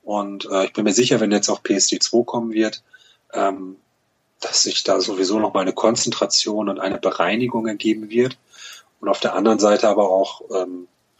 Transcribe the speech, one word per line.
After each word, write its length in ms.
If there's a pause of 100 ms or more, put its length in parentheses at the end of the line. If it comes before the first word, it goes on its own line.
und, 460
äh, 160
ich 80
bin 120
mir 80
sicher, 260
wenn 120
jetzt 180
auch 120
P 140
S 120
D 120
zwei 240
kommen 300
wird, 280 (520)
ähm, 420 (640)
dass 240
sich 200
da 180
sowieso 380
nochmal 240
eine 100
Konzentration 960
und 100
eine 180
Bereinigung 720
ergeben 420
wird 280 (600)
und 100
auf 100
der 140
anderen 260
Seite 300
aber 200
auch, 320 (140)
ähm, 320 (320)